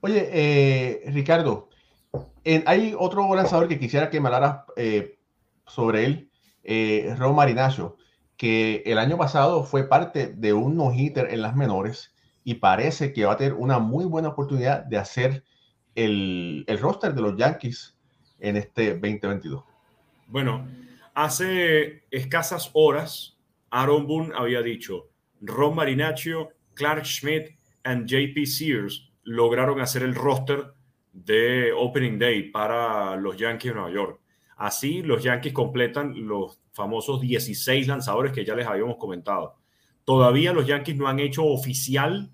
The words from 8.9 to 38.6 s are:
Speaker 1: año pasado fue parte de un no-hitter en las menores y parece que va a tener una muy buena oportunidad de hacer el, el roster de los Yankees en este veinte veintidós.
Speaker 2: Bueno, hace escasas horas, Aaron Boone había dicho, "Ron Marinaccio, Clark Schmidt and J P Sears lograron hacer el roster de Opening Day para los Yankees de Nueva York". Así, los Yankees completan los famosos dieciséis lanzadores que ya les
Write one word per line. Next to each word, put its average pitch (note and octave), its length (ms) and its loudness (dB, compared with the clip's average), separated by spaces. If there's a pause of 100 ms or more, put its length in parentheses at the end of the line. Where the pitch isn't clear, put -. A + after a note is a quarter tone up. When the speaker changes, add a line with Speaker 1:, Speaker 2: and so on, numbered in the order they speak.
Speaker 1:
año C#3 200 2
pasado C#3+ 460 2
fue C3+ 240 0
parte D3 400 2
de G#2+ 240 0
un C3 240 2
no-hitter C#3 560 0
en A2+ 100 -4
las A2 140 -2
menores A2+ 580 -2 (300)
y A#2+ 100 -4
parece C#3 580 2
que G#2+ 120 0
va G2+ 80 4
a A2 40 2
tener C3+ 180 0
una B2 260 2
muy B2+ 240 0
buena D#3+ 240 -2
oportunidad C#3 560 -2
de A2+ 140 -2
hacer C3 440 -2 (540)
el, F#2 720 -2
el - 100 -2
roster E3+ 340 -2
de B2+ 100 -2
los G#2 140 -2
Yankees B2 600 -4 (400)
en G#2 180 -2
este G#2 380 -2
veinte G#2 320 -4
veintidós. F2+ 380 -6 (640)
Speaker 2:
Bueno, B2+ 400 -2 (460)
hace D#3+ 1000 2
escasas D#3+ 600 -4
horas, D#3 640 2 (340)
Aaron C#3+ 360 2
Boone D#3+ 300 -4
había A#2+ 260 -2
dicho, G2+ 460 -8 (320)
"Ron B2+ 340 0
Marinaccio, D#3 760 -2 (240)
Clark D3 300 -2
Schmidt D#3 520 -4 (260)
and A#2+ 260 -4
J C3+ 240 0
P D3 140 -2
Sears C3 680 -4 (120)
lograron A#2+ 560 2
hacer B2+ 240 -2
el B2+ 100 -2
roster C3 580 -2 (400)
de A#2 640 2
Opening B2 420 0
Day A2 260 2
para G#2+ 720 -2
los F#2+ 200 -4
Yankees A#2 360 -4
de - 20 -6
Nueva F#2+ 160 -6
York". G2 300 -4 (360)
Así, C#3+ 460 -4
los D3+ 200 0
Yankees B2+ 300 -2
completan B2 760 -2
los G2+ 340 -6 (120)
famosos A2 480 -4
dieciséis B2+ 680 -2
lanzadores C3 440 -2
que A#2 120 -6
ya G#2+ 100 -4
les A#2+ 120 -4